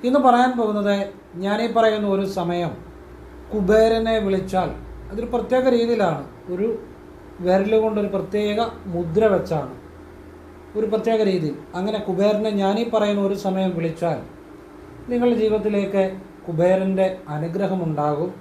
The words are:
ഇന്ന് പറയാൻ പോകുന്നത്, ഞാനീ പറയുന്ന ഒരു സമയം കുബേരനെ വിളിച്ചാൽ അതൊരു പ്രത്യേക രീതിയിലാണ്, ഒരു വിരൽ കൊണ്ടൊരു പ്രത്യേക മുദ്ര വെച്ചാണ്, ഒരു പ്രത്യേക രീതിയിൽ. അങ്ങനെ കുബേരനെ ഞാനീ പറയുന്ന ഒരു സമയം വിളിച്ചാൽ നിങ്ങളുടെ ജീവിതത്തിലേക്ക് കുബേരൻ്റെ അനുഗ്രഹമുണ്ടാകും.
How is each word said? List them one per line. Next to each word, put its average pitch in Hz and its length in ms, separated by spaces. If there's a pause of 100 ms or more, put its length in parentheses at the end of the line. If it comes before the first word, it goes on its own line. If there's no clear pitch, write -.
ഇന്ന് 269 180
പറയാൻ 247 320
പോകുന്നത്, 208 380 (480)
ഞാനീ 214 220 (100)
പറയുന്ന 214 300 (100)
ഒരു 196 80 (120)
സമയം 175 360 (800)
കുബേരനെ 220 640 (120)
വിളിച്ചാൽ 185 420 (420)
അതൊരു 226 220
പ്രത്യേക 247 320 (120)
രീതിയിലാണ്, 214 460 (300)
ഒരു 190 140 (800)
വിരൽ 196 260 (120)
കൊണ്ടൊരു 208 320
പ്രത്യേക 208 420 (360)
മുദ്ര 170 300 (100)
വെച്ചാണ്, 151 400 (1040)
ഒരു 214 140
പ്രത്യേക 220 280 (100)
രീതിയിൽ. 160 260 (220)
അങ്ങനെ 208 300
കുബേരനെ 208 440 (100)
ഞാനീ 208 220 (100)
പറയുന്ന 208 340
ഒരു 196 180
സമയം 185 320
വിളിച്ചാൽ 165 420 (920)
നിങ്ങളുടെ 240 300
ജീവിതത്തിലേക്ക് 202 640 (420)
കുബേരൻ്റെ 190 640 (280)
അനുഗ്രഹമുണ്ടാകും. 165 920 (100)